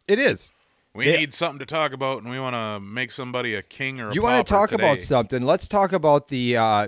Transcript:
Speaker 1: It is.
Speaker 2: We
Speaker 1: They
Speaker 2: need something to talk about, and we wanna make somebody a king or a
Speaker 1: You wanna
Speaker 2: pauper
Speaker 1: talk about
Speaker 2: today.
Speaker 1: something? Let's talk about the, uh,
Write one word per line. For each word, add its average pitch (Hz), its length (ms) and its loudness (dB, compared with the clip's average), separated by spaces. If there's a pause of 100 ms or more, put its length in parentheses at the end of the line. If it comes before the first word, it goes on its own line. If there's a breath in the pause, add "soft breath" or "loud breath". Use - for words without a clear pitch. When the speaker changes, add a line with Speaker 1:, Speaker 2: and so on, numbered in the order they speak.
Speaker 1:
It 202 120 2
is. - 320 0 (420)
Speaker 2:
We 117 120 -4
Speaker 1:
They 151 120 4
Speaker 2:
need 151 160 -2
something 147 260 -4
to 135 60 -12
talk 151 280 -2
about, 135 300 -4
and 120 80 -10
we 131 80 -8
wanna 113 400 -4
make 107 320 -8
somebody 123 420 -6
a 98 80 -4
king 135 400 -10
or 110 80 -8
a 104 40 -4
Speaker 1:
You 202 80 0
wanna 240 160 2
Speaker 2:
pauper 214 100 2
Speaker 1:
talk 202 240 4
about 180 240 4
Speaker 2:
today. - 100 -4
Speaker 1:
something? 123 380 0
Let's 156 240 2
talk 196 260 2
about 151 360 4
the, 123 280 0
uh, 107 300 4